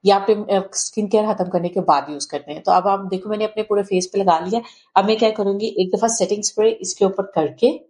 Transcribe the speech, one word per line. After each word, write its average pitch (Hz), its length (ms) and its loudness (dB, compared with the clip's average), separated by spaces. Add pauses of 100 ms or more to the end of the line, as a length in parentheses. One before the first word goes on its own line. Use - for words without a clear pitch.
ये 196 60 6
आप, 202 400 2
अ, 190 220 -2
स्किन - 340 -6
केयर 214 260 0
खत्म 185 160 -4
करने 175 200 -2
के 180 100 -4
बाद 151 300 2
यूज़ 147 180 -10
करते 147 240 -10
हैं। - 120 -12
तो 190 80 0
अब 180 160 4
आप 196 120 0
देखो, 190 300 -8
मैंने 214 140 -2
अपने 214 200 -4
पूरे 202 200 0
face 185 300 -2
पे 202 60 0
लगा 175 200 4
लिया। 196 220 -4 (340)
अब 196 100 4
मैं 220 120 2
क्या 220 140 4
करूंगी, 202 360 -2
एक 185 280 0
दफा 220 120 2
setting 208 360 -2
spray 214 280 2
इसके 190 340 -2
ऊपर 190 180 2
करके 160 440 0 (220)